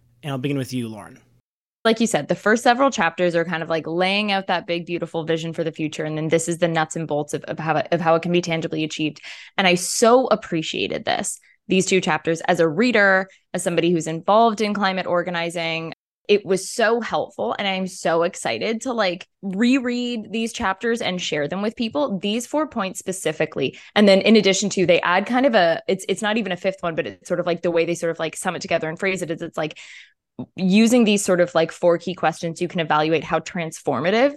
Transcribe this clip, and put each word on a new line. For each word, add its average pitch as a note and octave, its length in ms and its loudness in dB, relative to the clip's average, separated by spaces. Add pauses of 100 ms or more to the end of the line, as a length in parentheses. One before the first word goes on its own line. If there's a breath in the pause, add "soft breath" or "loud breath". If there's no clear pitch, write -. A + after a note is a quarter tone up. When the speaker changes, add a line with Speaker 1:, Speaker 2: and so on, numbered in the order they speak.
(220)
Speaker 1:
And C#3+ 100 -8
I'll C3+ 60 -4
begin C#3 220 -2
with B2 140 -6
you, B2 140 -4
Lauren. A2 320 -14 (640)
Speaker 2:
Like A3+ 160 2
you A#3 60 2
said, D3+ 220 -2
the F3 80 0
first G#3+ 260 2
several B3+ 300 4
chapters F3 440 0
are E3 100 2
kind E3 180 -4
of, E3 60 -8
like, E3 180 -2
laying F#3+ 440 0
out G3 140 0
that E3+ 220 -2
big, E3+ 180 -2
beautiful E3 380 -6
vision E3 300 -4
for E3 100 -4
the D#3 80 -4
future. D#3 320 -6
And D#3 120 -6
then D#3 120 -4
this E3 200 2
is E3+ 120 -4
the F3 80 2
nuts D#3+ 280 -2
and E3 120 -6
bolts D3 260 -4
of, C#3+ 120 -8
of D#3 120 -8
how D#3 200 0
it, - 140 -2
of E3+ 80 2
how E3 140 4
it E3 80 2
can F3 100 -4
be F3 100 4
tangibly D#3+ 420 -4
achieved. D#3 380 -6 (360 loud breath)
And F#3+ 80 0
I F3+ 80 6
so A#3 540 4
appreciated - 800 -4
this, - 340 -4 (280 soft breath)
these F#3 200 2
two F#3 140 4
chapters, D#3+ 400 -2
as E3+ 180 2
a E3 80 6
reader, G3 600 4 (280 soft breath)
as F3+ 80 -4
somebody E3+ 260 2
who's D#3+ 160 0
involved G#3 560 2
in G#3 140 -2
climate F#3+ 320 -2
organizing, E3+ 840 -4 (340)
it G3+ 180 2
was F#3 240 -2
so A#3 320 2
helpful, - 560 -4
and G3+ 100 -4
I'm F#3+ 200 -2
so E3+ 360 0
excited G#3+ 580 -4
to, C4 120 -4
like, F#3+ 340 -2 (140)
reread A#3+ 880 0
these A3+ 220 -4
chapters A#3 480 -2
and F3+ 200 -4
share D3 260 -2
them F#3 140 -4
with G#3+ 140 -2
people, A3+ 440 -2
these G#3+ 280 -4
four D4+ 200 -2
points G3 320 -6
specifically. D#3 800 -4 (180 loud breath)
And G#3 120 8
then F#3+ 140 8
in A3 140 6
addition F#3+ 340 4
to, F#3 160 0
they E3 160 6
add F#3+ 240 2
kind B3 200 2
of A#3 100 4
a, E3+ 320 4
it's, F#3 200 -2
it's F#3+ 140 -2
not G#3+ 160 0
even G3 140 -2
a F3 60 -2
fifth F#3+ 240 -4
one, E3+ 140 -4
but D#3+ 120 -2
it's G2 200 -14
sort F3 140 -2
of, E3+ 40 -8
like, E3+ 180 -2
the F3 80 2
way E3 140 4
they E3+ 100 -2
sort E3 160 -2
of, D#3+ 80 -8
like, D#3+ 180 -6
sum F3+ 180 -4
it D3 60 -8
together E3 260 -2
and D#3+ 120 -8
phrase F#3+ 220 -2
it E3 100 -6
is E3 100 -6
it's, - 160 -8
like, D#3 200 -6 (800 loud breath)
using A3 480 4
these G3+ 220 2
sort F3+ 160 2
of, E3+ 120 2
like, E3 180 2
four F3 260 2
key F3+ 160 -8
questions, E3 480 -4
you F3+ 60 -2
can F3+ 120 -4
evaluate D#3 440 2
how E3 160 -2
transformative E3+ 960 0